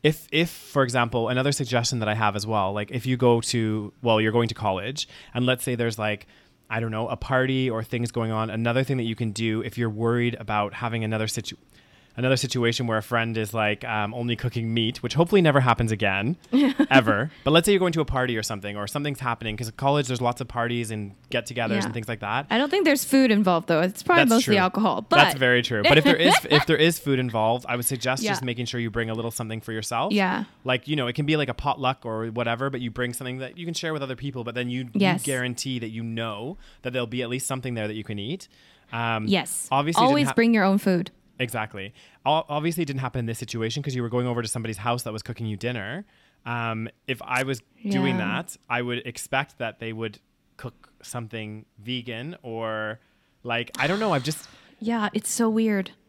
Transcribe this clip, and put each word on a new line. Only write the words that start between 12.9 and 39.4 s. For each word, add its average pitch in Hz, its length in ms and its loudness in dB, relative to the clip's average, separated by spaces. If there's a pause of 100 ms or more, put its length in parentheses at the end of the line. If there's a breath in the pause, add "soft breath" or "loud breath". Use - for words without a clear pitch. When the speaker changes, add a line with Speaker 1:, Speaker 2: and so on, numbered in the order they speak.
Speaker 1:
a 107 60 0
friend 113 340 0
is, 107 160 -4
like, 107 320 0
um, 107 280 -2
only 120 220 -2
cooking 113 380 -4
meat, 113 280 0
which 117 120 -4
hopefully 175 280 4
never 139 200 6
happens 120 300 4
again, 104 440 0 (160)
Speaker 2:
<laughs> 277 400 4
Speaker 1:
ever. 117 400 4 (140)
But 139 60 4
let's 170 140 6
say 208 60 4
you're 196 80 6
going 180 140 2
to 160 80 0
a 143 40 2
party 127 300 0
or 110 80 -2
something, 101 320 -6
or 104 120 -6
something's 143 340 -6
happening, 117 340 -4
'cause 110 140 -8
at - 80 -16
college 139 300 2
there's 123 120 -4
lots 120 220 0
of 123 80 -8
parties 117 420 -2
and 104 220 -6 (160)
get-togethers 117 400 -2
Speaker 2:
Yeah. - 160 0
Speaker 1:
and 117 80 -6
things 110 160 -6
like 113 100 -6
that. 117 300 -4
Speaker 2:
I 214 80 2
don't 277 120 2
think 370 140 2
there's 302 220 4
food 269 260 6
involved, 185 380 4
though. 165 120 4
It's 185 220 -2
probably 339 200 6
Speaker 1:
That's 254 80 6
Speaker 2:
mostly 226 240 6
Speaker 1:
true. 196 60 6
Speaker 2:
alcohol, 185 480 2
Speaker 1:
That's - 260 8
Speaker 2:
but 135 40 -6
Speaker 1:
very 123 220 6
true. 117 220 -2
But 311 140 8
if 156 60 8
there - 120 6
Speaker 2:
<laughs> 131 140 4
Speaker 1:
is, - 60 8 (160)
if 147 140 6
there 160 100 4
is 160 240 4
food 135 200 2
involved, 117 500 0
I 123 80 0
would 120 80 -4
suggest 127 360 -2
Speaker 2:
Yeah. 214 100 0
Speaker 1:
just 190 120 -2
making 123 220 -4
sure 120 160 -4
you 117 100 -2
bring 113 180 -2
a 110 40 -4
little 117 180 -4
something 110 300 -8
for 113 100 -10
yourself. 117 400 -4
Speaker 2:
Yeah. 196 320 0 (220)
Speaker 1:
Like, 127 240 -2
you 151 80 0
know, 127 100 -2
it 123 60 -4
can 151 120 -2
be, 151 120 2
like, 147 120 0
a 120 40 -6
potluck 135 520 -2
or 113 260 -6
whatever, 120 380 -2
but 135 120 -6
you 120 100 -6
bring 123 220 -4
something 127 240 -8
that 131 200 -12
you 175 60 -12
can 170 120 -6
share 160 180 -4
with 147 100 -4
other 131 140 -6
people, 131 260 -8
but 113 120 -8
then 123 140 -2
you, 123 240 -4
Speaker 2:
Yes. 185 320 2
Speaker 1:
you 143 60 -2
guarantee 123 480 -4
that 113 100 -6
you 113 140 -8
know 113 540 -6 (240 soft breath)
that 127 100 -6
there'll 123 160 -2
be 127 140 -6
at 117 80 -4
least 131 180 -4
something 127 280 -4
there 107 120 -2
that 107 80 -6
you 110 80 -8
can 104 160 -8
eat. 131 300 -8 (420 soft breath)
Um, 117 360 -2
Speaker 2:
Yes. - 440 -2